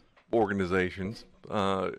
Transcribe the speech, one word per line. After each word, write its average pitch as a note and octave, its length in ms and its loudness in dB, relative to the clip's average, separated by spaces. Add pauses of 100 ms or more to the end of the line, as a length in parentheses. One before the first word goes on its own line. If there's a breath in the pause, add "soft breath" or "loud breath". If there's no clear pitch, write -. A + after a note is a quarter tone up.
(340)
organizations, F#2+ 880 0 (260)
uh, G2 500 0